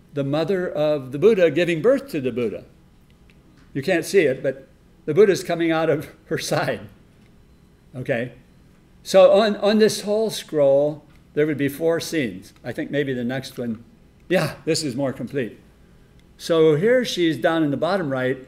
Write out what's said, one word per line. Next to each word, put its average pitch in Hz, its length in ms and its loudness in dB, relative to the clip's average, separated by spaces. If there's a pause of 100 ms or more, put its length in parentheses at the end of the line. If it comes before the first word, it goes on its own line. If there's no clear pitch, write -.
(140)
the 143 100 -4
mother 165 440 -2
of 147 440 -2
the 143 60 -8
Buddha, 180 320 4
giving 160 320 0
birth 269 280 2
to 156 100 -6
the 123 120 -4
Buddha. 110 320 -4 (1080)
You 139 80 -6
can't 170 240 -2
see 196 160 4
it, 131 200 0
but 135 240 -6 (380)
the 151 80 -6
Buddha's 185 320 4
coming 165 260 -2
out 160 200 0
of 147 180 -2 (100)
<laughs> - 80 -20
her 165 120 -6
side. 120 500 -4 (1040)
Okay? 127 380 -4 (720)
So 190 300 6
on, 208 240 4
on 208 220 2
this 214 220 4
whole 208 300 -2
scroll, 147 760 2 (300)
there 151 120 2
would 151 120 -2
be 139 100 0
four 165 320 -2
scenes. 117 520 -6 (120)
I 123 80 -8
think 156 180 -8
maybe 139 220 -2
the 123 100 -4
next 131 360 -6
one, 117 260 -8 (440)
yeah, 165 260 0 (100)
this 160 180 -2
is 127 140 -6
more 135 160 -4
complete. 131 480 -8 (760)
So 160 380 2
here 226 300 2
she's 165 320 -2
down 165 260 0
in 147 80 0
the 135 60 -2
bottom 165 340 -2
right. 131 380 -4